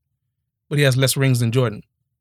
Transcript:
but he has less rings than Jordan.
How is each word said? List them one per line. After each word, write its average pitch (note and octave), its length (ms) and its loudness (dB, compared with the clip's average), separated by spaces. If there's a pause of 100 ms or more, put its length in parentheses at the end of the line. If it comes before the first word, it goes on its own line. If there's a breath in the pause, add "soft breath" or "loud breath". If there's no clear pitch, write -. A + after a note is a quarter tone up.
(680)
but C#3+ 100 -4
he C#3+ 60 2
has C3 120 2
less C3 200 0
rings C3+ 240 0
than A2+ 120 0
Jordan. A#2 300 -2 (380)